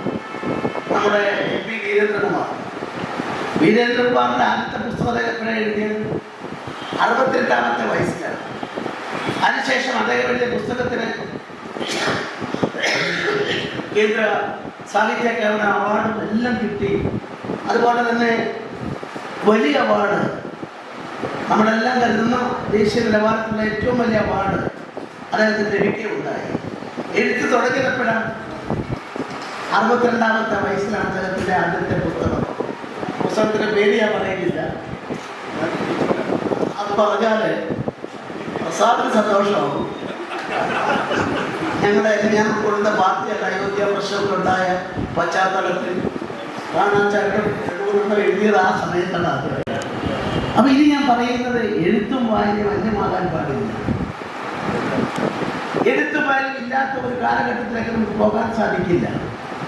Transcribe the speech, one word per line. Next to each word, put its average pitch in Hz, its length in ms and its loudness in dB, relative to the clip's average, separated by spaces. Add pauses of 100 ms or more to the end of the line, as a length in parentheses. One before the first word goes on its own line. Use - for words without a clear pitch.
(920)
നമ്മുടെ 202 300 2 (320)
എം 196 120 -2
പി 220 180 -6
വീരേന്ദ്രകുമാർ. 202 640 2 (1120)
വീരേന്ദ്രകുമാറിൻ്റെ 240 880 4
ആദ്യത്തെ 226 360 -4
പുസ്തകം 233 240 -2
അദ്ദേഹം 240 220 0
എപ്പോഴാണ് 226 300 -2
എഴുതിയത്? 214 380 -2 (1040)
അറുപത്തിരണ്ടാമത്തെ 240 880 2
വയസ്സിലാണ്. - 500 -2 (1040)
അതിനുശേഷം 254 580 0
അദ്ദേഹം 247 280 2
എഴുതിയ 240 260 0
പുസ്തകത്തിന് 240 520 -2 (3000)
കേന്ദ്ര 220 260 4 (720)
സാഹിത്യ 233 380 2
അക്കാദമി 214 340 0 (100)
അവാർഡും 214 500 0
എല്ലാം 226 360 0
കിട്ടി. 202 300 -2 (800)
അതുപോലെ 240 380 4
തന്നെ 233 240 2 (1160)
വലിയ 262 260 6 (100)
അവാർഡ്, 202 360 2 (1300)
നമ്മളെല്ലാം 226 520 4
കരുതുന്ന 233 340 2 (380)
ദേശീയ 214 320 4
നിലവാരത്തിലുള്ള 214 640 2
ഏറ്റവും 247 320 0
വലിയ 220 220 2
അവാർഡ് 185 340 0 (720)
അദ്ദേഹത്തിന് 214 420 2
ലഭിക്കുകയുണ്ടായി. - 720 -2 (760)
എഴുത്ത് 240 340 0
തുടങ്ങിയപ്പോഴാണ്? 233 720 0 (1500)
അറുപത്തിരണ്ടാമത്തെ 220 880 2
വയസ്സിലാണ് 196 460 -2
അദ്ദേഹത്തിൻ്റെ 185 520 -2
ആദ്യത്തെ - 420 0
പുസ്തകം. - 400 0 (800)
പുസ്തകത്തിൻ്റെ 208 540 2
പേര് 208 260 6
ഞാൻ 208 140 4
പറയുന്നില്ല, 180 440 0 (2250)
അത് 208 200 -4
പറഞ്ഞാല് 220 500 2 (1080)
പ്രസാദിന് 233 580 2
സന്തോഷമാവും. 202 680 2 (2000)
ഞങ്ങളുടെ, 214 300 4 (240)
ഞാൻ 214 120 4 (140)
കൊടുത്ത 208 260 2 (120)
പാർട്ടിയുടെ 196 480 0
അയോധ്യ 196 440 -2
പ്രശ്നമൊക്കെ 196 460 0
ഉണ്ടായ 185 280 2 (500)
പശ്ചാത്തലത്തിൽ 180 800 0 (760)
കാണാൻ 392 400 4
ചേട്ടൻ 392 320 2 (220)
രണ്ടു 175 180 -4
മൂന്നെണ്ണം 208 400 2
എഴുതിയത് 202 400 4
ആ - 40 4 (120)
സമയത്താണ് 175 520 0
ആദ്യമായിട്ട്. - 440 -2 (800)
അപ്പൊ 247 180 8
ഇനി 294 100 8 (100)
ഞാൻ 277 160 2
പറയുന്നത് 240 500 2 (260)
എഴുത്തും 240 360 2 (100)
വായനയും 208 420 2
അന്യമാകാൻ 185 500 0 (100)
പാടില്ല. 147 360 -2 (2250)
എഴുത്തും 294 380 2
വായനയും 269 340 0
ഇല്ലാത്ത 262 320 -2 (140)
ഒരു 240 160 -4
കാലഘട്ടത്തിലേക്ക് 226 720 0
നമുക്ക് 208 260 0
പോകാൻ 214 260 4 (100)
സാധിക്കില്ല. 180 480 2 (600)